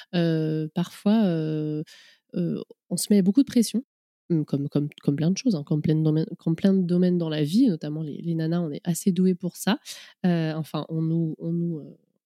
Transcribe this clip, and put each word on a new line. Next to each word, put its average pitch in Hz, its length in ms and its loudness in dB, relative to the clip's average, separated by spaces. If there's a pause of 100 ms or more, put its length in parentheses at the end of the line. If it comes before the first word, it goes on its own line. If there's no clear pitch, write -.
(140)
Euh, 160 600 0
parfois, 208 520 0
euh, 156 580 -2 (520)
euh, 165 260 -4 (280)
on 190 80 -4
se - 140 -6
met 202 100 6
beaucoup 202 220 4
de - 40 0
pression, 233 360 0 (460)
hum, 156 160 2
comme, 143 240 -2
comme, 147 200 0 (140)
comme 143 120 2
plein 165 160 0
de 190 60 0
choses, 226 180 0
hein, 143 80 -4
comme 151 180 0
plein 156 140 2
de 156 80 2
domaines, 156 240 2 (120)
comme 165 160 0
plein 196 180 2
de 190 80 4
domaines 180 360 2
dans 165 120 -2
la 151 140 0
vie, 208 240 4
notamment 156 340 -2
les, 151 200 -8
les 165 140 -4
nanas, 160 260 0
on 156 100 -4
est - 120 -10
assez 180 280 0
douées 185 240 2
pour 175 220 -8
ça. 214 220 -2 (460)
Euh, 165 280 0
enfin, 156 360 -6
on 160 120 -2
nous, 160 380 0
on 165 140 -6
nous, 170 260 -4
euh, 143 180 -18 (280)